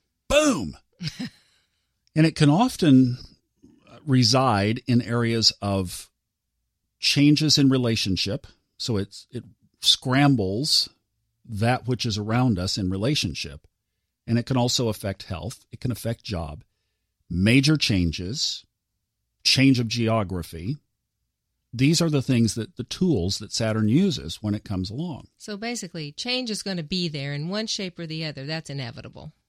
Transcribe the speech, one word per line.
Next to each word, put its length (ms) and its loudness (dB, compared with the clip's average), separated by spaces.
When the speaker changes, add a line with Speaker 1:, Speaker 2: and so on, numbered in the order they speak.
Speaker 1:
Boom! 500 2
<laughs> 300 -10
And 100 6
it 100 2
can 140 4
often 680 4
reside 840 2
in 140 4
areas 600 0
of 480 -4
changes 580 4
in 120 6
relationship. 760 -2
So 200 -4
it's, 340 -8
it 120 -12
scrambles 1120 2
that 420 -2
which 180 -2
is 120 -2
around 420 2
us 180 -4
in 120 -2
relationship. 800 -4
And 120 2
it 80 -4
can 100 0
also 320 0
affect 340 -6
health. 480 -12
It 80 -18
can 120 -4
affect 320 -6
job, 400 -8
major 480 4
changes, 880 -2
change 360 4
of 80 -2
geography. 920 -4
These 300 2
are 80 0
the 140 0
things 320 2
that, 200 -10
the 80 -8
tools 540 -2
that 160 -14
Saturn 340 0
uses 540 0
when 140 -2
it 100 -8
comes 240 -6
along. 380 -10
Speaker 2:
So 180 -14
basically, 560 -10
change 380 -6
is 140 -6
gonna 200 -6
be 240 -4
there 260 -6
in 160 -6
one 180 -6
shape 320 -8
or 80 -10
the 180 -8
other. 200 -10
That's 260 -10
inevitable. 600 -12